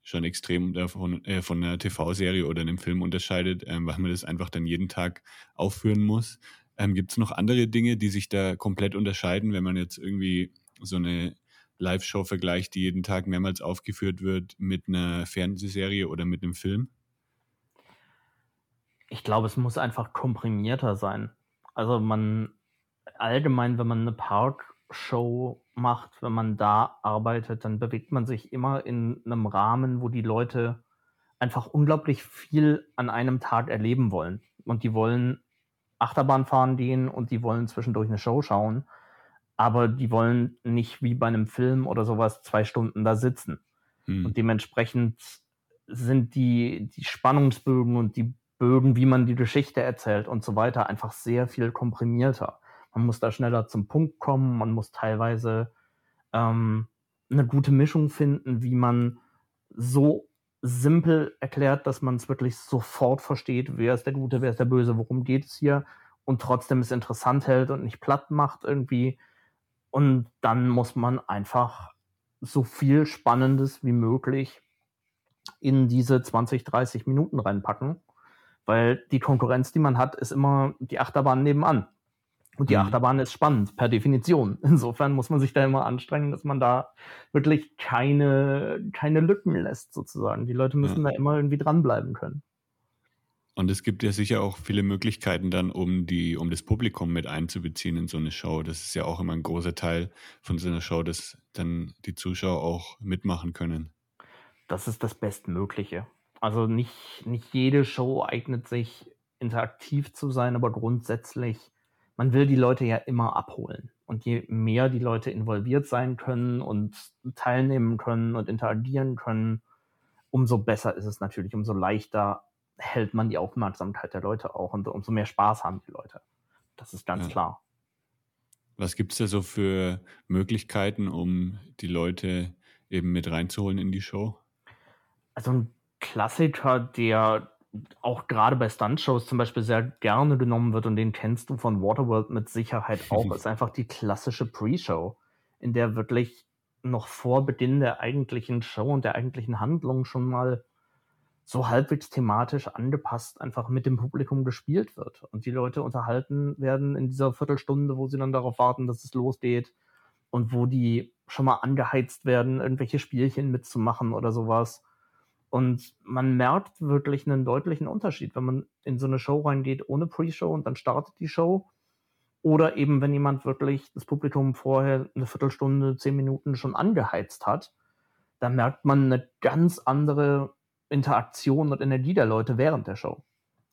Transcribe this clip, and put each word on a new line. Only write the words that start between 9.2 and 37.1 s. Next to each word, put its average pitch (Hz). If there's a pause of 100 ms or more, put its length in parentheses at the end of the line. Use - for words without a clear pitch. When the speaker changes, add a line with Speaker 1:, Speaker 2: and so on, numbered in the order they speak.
Speaker 1:
wenn 92
man 92
jetzt 87
irgendwie 95 (300)
so 95
eine 87 (420)
Live-Show 95
vergleicht, 90
die 95
jeden 92
Tag 92
mehrmals 92
aufgeführt 98
wird, 95
mit 95
einer 87
Fernsehserie 98
oder 85
mit 90
einem 87
Film? 104 (2250)
Speaker 2:
Ich -
glaube, 110
es 104
muss 123
einfach 117
komprimierter 113
sein. 104 (420)
Also 117
man, 110 (640)
allgemein, 123
wenn 117
man 113
eine 117
Parkshow 120 (120)
macht, 120
wenn 123
man 110
da 107
arbeitet, 113
dann 110
bewegt 117
man 123
sich 117
immer 135
in 120
einem 117
Rahmen, 120
wo 120
die 117
Leute 117 (560)
einfach 123
unglaublich 151
viel 151
an 123
einem 127
Tag 120
erleben 110
wollen. 87 (240)
Und 117
die 113
wollen 120 (560)
Achterbahn 135
fahren 131
gehen 127
und 117